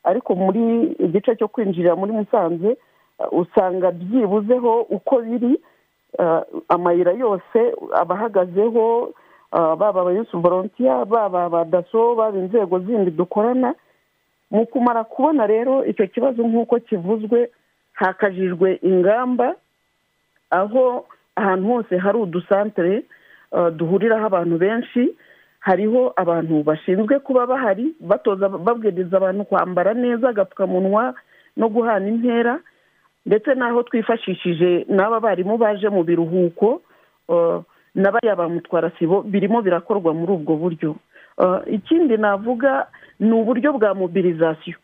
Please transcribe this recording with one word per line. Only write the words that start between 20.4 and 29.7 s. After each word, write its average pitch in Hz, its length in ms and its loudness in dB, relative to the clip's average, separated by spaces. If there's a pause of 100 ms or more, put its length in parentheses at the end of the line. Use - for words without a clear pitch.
aho 233 560 0 (300)
ahantu 190 320 0
hose 226 300 0
hari 202 200 0
udusantere, 196 840 -2 (480)
eh, 175 240 2
duhuriraho 196 500 0
abantu 170 320 0
benshi, 240 580 0 (440)
hariho 214 560 2
abantu 165 480 0
bashinzwe 190 560 0
kuba 254 280 -2
bahari, 254 520 -2
batoza, 196 500 0
babwiriza 190 680 -2
abantu 190 280 0
kwambara 180 480 0